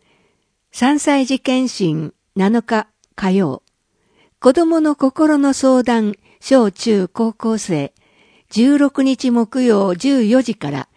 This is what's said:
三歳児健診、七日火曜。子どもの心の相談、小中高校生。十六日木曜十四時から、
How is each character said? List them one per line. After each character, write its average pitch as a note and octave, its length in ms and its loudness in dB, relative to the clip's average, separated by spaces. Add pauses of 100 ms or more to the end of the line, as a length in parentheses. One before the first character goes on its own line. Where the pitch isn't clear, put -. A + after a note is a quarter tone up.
(720)
三 C#4 260 0
歳 C#4 280 0
児 C4 120 -2
健 B3+ 300 -2
診、 D#3 440 -4 (220)
七 G#3+ 280 0
日 A3 260 -4 (260)
火 F#3+ 160 -4
曜。 F#3 320 -2 (800)
子 B3+ 120 4
ど E4+ 140 2
も E4 140 0
の D4+ 160 0
心 D4+ 420 0
の C#4 140 2
相 B3+ 320 2
談、 A3 320 -2 (240)
小 A#3 320 2
中 G3+ 340 -2
高 A3+ 260 -4
校 A3 240 -4
生。 D#3 380 -4 (560)
十 C4+ 280 2
六 C#4 260 0
日 C4 260 -2
木 A#3+ 320 0
曜 G3+ 320 2
十 B3+ 300 0
四 B3 180 2
時 A#3 140 -6
か C#3+ 160 -10
ら、 C3+ 240 -10